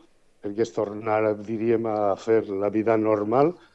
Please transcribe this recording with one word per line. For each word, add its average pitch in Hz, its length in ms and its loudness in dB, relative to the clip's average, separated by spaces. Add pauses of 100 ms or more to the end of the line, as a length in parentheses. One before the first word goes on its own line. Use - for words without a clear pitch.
(420)
perquè 101 180 -4
es 110 160 -2
tornarà, 107 580 0
diríem, 110 520 -2
a 104 300 0
fer 110 340 2
la 101 180 -2
vida 107 280 2
normal. 110 580 2 (200)